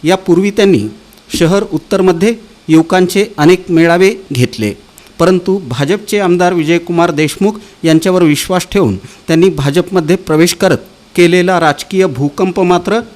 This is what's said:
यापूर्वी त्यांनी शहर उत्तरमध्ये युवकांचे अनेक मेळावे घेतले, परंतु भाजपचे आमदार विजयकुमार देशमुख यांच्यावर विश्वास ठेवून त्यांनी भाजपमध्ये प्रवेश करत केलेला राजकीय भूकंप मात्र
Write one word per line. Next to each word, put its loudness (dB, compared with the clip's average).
यापूर्वी 0
त्यांनी 2
शहर 0
उत्तरमध्ये 0
युवकांचे 2
अनेक 2
मेळावे 2
घेतले, -2
परंतु 0
भाजपचे -4
आमदार 2
विजयकुमार 0
देशमुख -2
यांच्यावर 2
विश्वास 0
ठेवून 0
त्यांनी 4
भाजपमध्ये -2
प्रवेश 0
करत -2
केलेला 2
राजकीय 0
भूकंप -4
मात्र 0